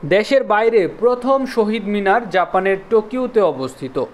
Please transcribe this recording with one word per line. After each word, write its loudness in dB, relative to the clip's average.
দেশের 2
বাইরে 2
প্রথম 0
শহীদ -2
মিনার 0
জাপানের 0
টোকিওতে 0
অবস্থিত। -2